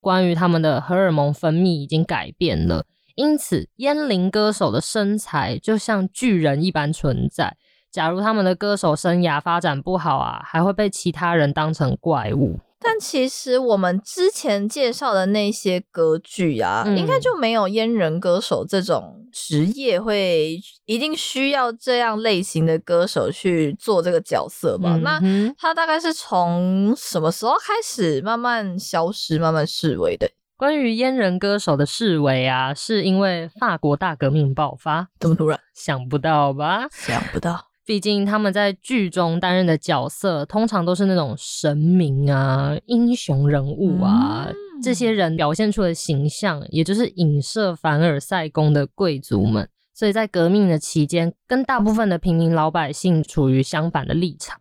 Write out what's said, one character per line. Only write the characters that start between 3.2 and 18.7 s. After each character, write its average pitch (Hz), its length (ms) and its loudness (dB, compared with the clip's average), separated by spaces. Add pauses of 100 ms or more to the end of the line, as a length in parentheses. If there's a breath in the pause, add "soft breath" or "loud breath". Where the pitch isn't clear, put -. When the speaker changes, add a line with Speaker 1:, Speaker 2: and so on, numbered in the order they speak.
Speaker 1:
此 170 320 -4 (100)
阉 294 280 -2
龄 190 240 0
歌 214 220 0
手 175 180 0
的 113 100 0
身 208 380 -2
材 - 400 -4
就 220 180 0
像 202 320 -2
巨 214 320 0
人 147 220 2
一 185 80 0
般 147 220 -2
存 135 360 -2
在。 - 280 -4 (340)
假 160 200 -2
如 180 100 -4
他 220 140 0
们 202 100 2
的 185 100 2
歌 202 220 0
手 160 180 2
生 175 280 2
涯 151 180 2
发 170 180 0
展 151 220 -2
不 185 160 -4
好 156 220 0
啊， 58 260 -4
还 - 180 0
会 190 120 2
被 208 160 0
其 - 200 -4
他 170 240 -2
人 147 200 4
当 156 180 -2
成 131 260 0
怪 147 360 -2
物。 123 260 -2 (180)
Speaker 2:
但 453 220 -2
其 262 260 -2
实 254 320 -2
我 240 200 2
们 180 260 0
之 370 260 0
前 208 380 -2
介 254 240 -2
绍 240 220 -2
的 190 120 2
那 208 240 2
些 185 300 -2 (100)
歌 165 280 2
剧 160 420 -2
啊， 101 260 0
Speaker 1:
嗯。 202 120 2
Speaker 2:
应 170 80 0
该 523 120 2
就 494 160 0
没 254 160 0
有 220 160 2
阉 220 240 0
人 175 300 0
歌 180 180 2
手 139 260 -2
这 190 180 0